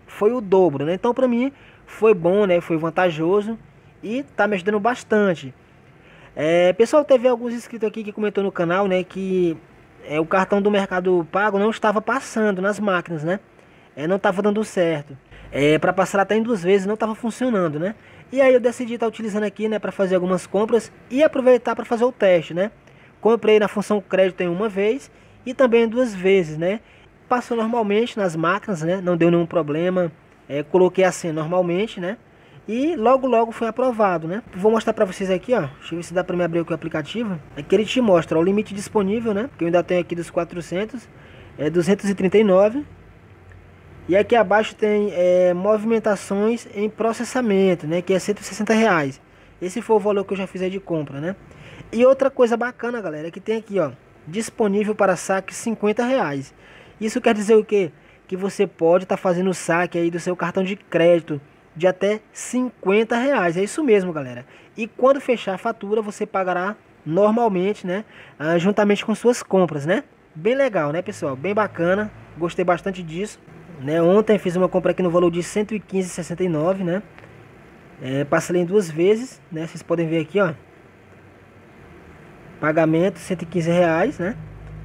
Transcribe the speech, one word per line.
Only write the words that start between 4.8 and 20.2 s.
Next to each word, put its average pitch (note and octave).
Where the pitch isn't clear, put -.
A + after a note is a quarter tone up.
É, E3+
pessoal, C4
teve C4
alguns A#3+
inscritos A3+
aqui G#3+
que G#3
comentou G#3
no F#3+
canal, F3
né, F#3
que, F#3
é, D3
o D#3+
cartão F#3+
do G#3
Mercado F#3
Pago G3
não G3+
estava G#3+
passando G#3+
nas G3+
máquinas, F3
né? F3
É, C#3+
não F#3+
tava G3+
dando G#3
certo. D#3+
É, D3+
pra F3+
parcelar F#3+
até G3
em A3
duas A3
vezes F#3+
não G#3+
tava A3
funcionando, G3+
né? F#3+
E C4
aí C4
eu B3
decidi A#3
tá A#3
utilizando G#3+
aqui, G#3
né, G#3
pra F#3+
fazer F#3+
algumas F3+